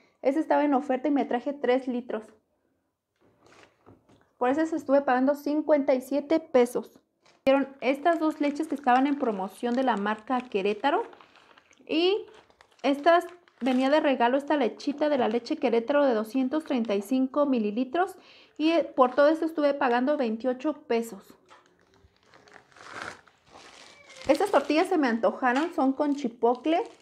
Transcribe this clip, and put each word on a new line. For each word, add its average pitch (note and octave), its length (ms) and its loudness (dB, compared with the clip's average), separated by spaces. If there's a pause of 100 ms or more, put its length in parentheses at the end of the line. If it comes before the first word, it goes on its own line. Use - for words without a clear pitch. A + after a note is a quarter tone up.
(220)
Esta C#4 180 0
estaba D4 260 2
en C#4+ 80 2
oferta B3+ 340 -2
y D4 40 2
me C4+ 120 2
traje B3 300 -4
tres C4 340 0
litros. A#3 360 -6 (2250)
Por B3 120 0
eso D4 120 0
estuve C#4+ 400 0
pagando C4 320 2
cincuenta D4 600 0
y C4 80 0
siete C#4+ 400 -2
pesos. A#3+ 580 0 (460)
Vieron C4+ 240 4 (100)
estas D4 400 0
dos D#4 220 -2
leches D4 260 -2
que C#4 80 -4
estaban C4 320 2
en C#4 100 0
promoción A#3 580 -4
de C4+ 80 0
la A#3+ 120 2
marca G#3+ 460 -4
Querétaro. G#3 640 -2 (840)
Y F#4 360 0 (580)
estas, E4 420 4 (360)
venía C4 280 0
de D4+ 120 4
regalo C4 360 2
esta C#4+ 200 -2
lechita C#4 500 -2
de D4 100 2
la A3 120 0
leche A#3+ 260 -4
Querétaro C4 500 0
de B3+ 80 2
doscientos C4 520 -2
treinta A#3 300 -2
y G3+ 60 0
cinco C4 440 0
mililitros. B3+ 720 -2 (400)
Y, D#4 140 2
eh, E4 120 2
por C4 320 2
todo D4 140 6
esto D#4+ 160 0
estuve D4 280 0
pagando B3+ 440 0
veintiocho B3+ 560 -4
pesos. A#3 600 -6 (3000)
Estas F#4+ 240 2
tortillas D#4 360 2
se F#4 100 0
me C#4 100 2
antojaron, A#3+ 680 0
son C4+ 200 0
con D4 220 -2
chipotle. B3+ 680 -2 (180)